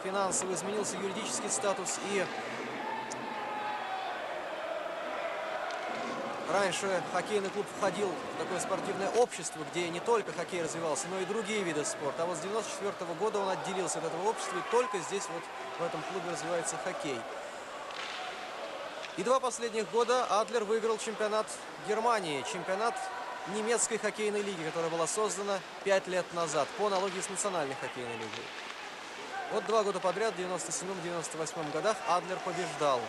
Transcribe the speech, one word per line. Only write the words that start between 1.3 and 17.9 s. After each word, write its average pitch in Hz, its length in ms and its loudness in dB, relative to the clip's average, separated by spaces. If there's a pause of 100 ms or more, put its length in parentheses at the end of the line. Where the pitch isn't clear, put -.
статус, 190 480 0 (140)
и 190 140 2 (4000)
раньше 190 500 4 (100)
хоккейный 196 380 2
клуб 202 160 -2 (120)
входил 196 320 2
в - 280 -4
такое 165 220 0
спортивное 185 520 0
общество, 185 600 2
где 175 180 2
не 170 120 -2
только 220 320 4
хоккей 170 280 -2
развивался, 165 460 0
но 190 140 -2
и 185 40 2
другие 208 380 0
виды 151 220 2
спорта. 147 380 0
А - 20 2
вот 175 120 0
с 151 40 -4
девяносто 202 320 0
четвёртого 180 420 -2
года 208 240 2
он 190 100 2
отделился 185 500 0
от 160 60 -2
этого 165 240 0
общества, 190 280 0
и - 140 -2
только 233 280 4
здесь, 170 240 -2 (100)
вот 170 100 -4 (360)
в 160 40 0
этом 165 280 -2
клубе, 180 180 -2
развивается 165 540 0
хоккей. 135 360 -2 (2000)